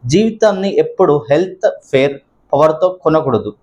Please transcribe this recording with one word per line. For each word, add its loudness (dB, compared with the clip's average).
జీవితాన్ని 0
ఎప్పుడు 0
హెల్త్, 0
ఫేర్, 0
పవర్తో 2
కొనకూడదు. 0